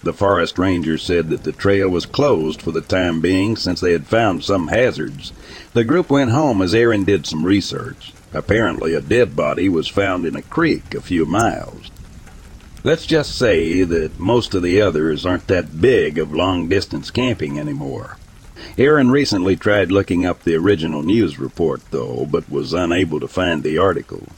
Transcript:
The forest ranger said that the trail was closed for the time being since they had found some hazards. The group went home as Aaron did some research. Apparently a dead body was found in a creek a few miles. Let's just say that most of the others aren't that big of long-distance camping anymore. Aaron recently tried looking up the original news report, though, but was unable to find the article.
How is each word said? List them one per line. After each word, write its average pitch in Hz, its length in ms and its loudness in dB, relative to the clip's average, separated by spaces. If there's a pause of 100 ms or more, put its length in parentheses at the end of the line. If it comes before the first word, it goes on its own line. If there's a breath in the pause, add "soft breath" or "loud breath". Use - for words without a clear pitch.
The 82 100 -2
forest 95 460 0
ranger 85 400 0
said 82 300 0
that 76 140 -4
the 78 80 -4
trail 98 380 2
was 87 160 -2
closed 85 560 0
for 82 100 -4
the 80 100 -2
time 90 380 0
being 95 380 0
since 87 240 -4
they 87 120 2
had 78 120 -2
found 107 380 0
some 95 240 0
hazards. 101 640 -2 (400 loud breath)
The 117 100 2
group 156 280 2
went 139 200 2
home 127 300 2
as 92 140 2
Aaron 113 280 4
did 90 220 2
some 78 180 -4
research. - 720 -2 (180)
Apparently 95 600 0
a 73 80 0
dead 107 340 2
body 85 320 0
was 82 200 0
found 92 380 -2
in 80 100 -4
a - 80 -8
creek - 500 -2
a - 80 -6
few 82 240 0
miles. 98 640 -4 (920)
Let's 156 240 0
just 156 300 0
say 90 460 2
that 80 360 -2
most 110 340 0
of 92 80 0
the 90 180 2
others 80 460 0
aren't 90 220 -2
that 80 340 -2
big 90 380 4
of 76 140 -4
long-distance 87 800 -2
camping 120 480 -2
anymore. 147 580 -8 (600 loud breath)
Aaron 135 340 6
recently 98 460 2
tried 101 340 2
looking 95 340 2
up - 180 -2
the 82 120 2
original 80 460 0
news 85 360 2
report, 67 440 -2 (100)
though, 62 380 -4
but 71 200 -4
was 71 240 -4
unable 85 460 0
to - 80 -8
find 85 360 -2
the 78 140 0
article. 85 500 -2 (100)